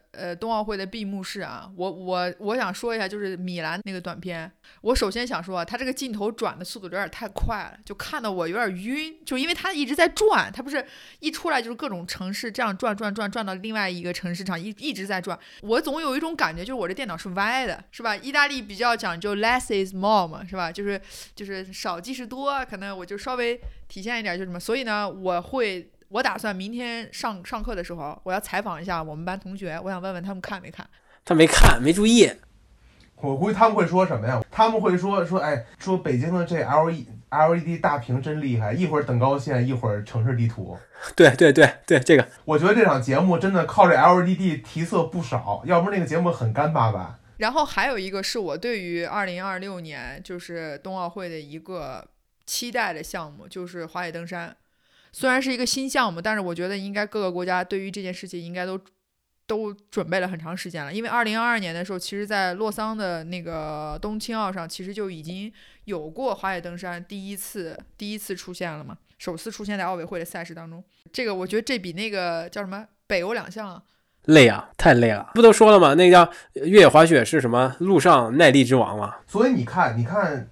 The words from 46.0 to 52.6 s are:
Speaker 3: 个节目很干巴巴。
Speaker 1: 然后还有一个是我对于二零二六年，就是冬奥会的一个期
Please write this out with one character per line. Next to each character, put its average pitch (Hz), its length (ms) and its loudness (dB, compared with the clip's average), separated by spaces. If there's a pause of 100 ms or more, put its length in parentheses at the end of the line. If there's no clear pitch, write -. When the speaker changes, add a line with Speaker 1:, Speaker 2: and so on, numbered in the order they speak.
Speaker 3:
个 - 20 -4
节 151 120 -2
目 175 120 2
很 120 220 -2
干 151 180 0
巴 120 220 2
巴。 92 260 -8 (200)
Speaker 1:
然 220 140 -2
后 294 120 0
还 240 220 -2
有 262 120 -2
一 190 120 -6
个 196 120 -6
是 240 160 -6
我 165 200 -4
对 226 240 -4
于 170 200 -6
二 196 220 -4
零 180 180 -8
二 190 160 -6
六 190 220 -12
年， 139 420 -12
就 180 160 -12
是 160 460 -12
冬 190 140 -10
奥 175 100 -6
会 180 220 -12
的 160 100 -12
一 147 180 -16
个 151 460 -12 (400)
期 - 260 -8